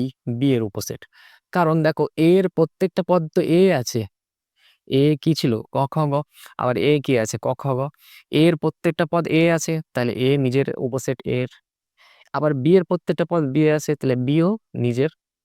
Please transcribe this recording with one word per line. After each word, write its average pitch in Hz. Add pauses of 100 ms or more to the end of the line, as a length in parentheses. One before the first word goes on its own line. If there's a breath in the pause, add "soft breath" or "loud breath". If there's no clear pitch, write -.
(340)
বি 127
এর 113
উপসেট। - (520 soft breath)
কারণ 165
দেখো 156 (180)
এর 180
প্রত্যেকটা 175
পদ 175
তো 180 (100)
এ 175 (120)
আছে। 120 (880 soft breath)
এ 135 (140)
কি 165
ছিল? 135 (180)
ক, 131 (100)
খ, - (120)
গ। 143 (440 loud breath)
আবার 123
এ 120 (120)
কি 135
আছে? 110
ক, 113
খ, - (120)
গ। 127 (500 loud breath)
এর 160
প্রত্যেকটা 160
পদ 170
এ 160 (100)
আছে, 165 (160)
তাহলে 120
এ 127
নিজের 135 (100)
উপসেট 127 (100)
এর। 123 (840 soft breath)
আবার 147
বি 135
এর 180
প্রত্যেকটা 175
পদ 170 (100)
বি 151
এ 151
আছে, 151
তাহলে 131
বিও 156 (280)
নিজের, 123 (340)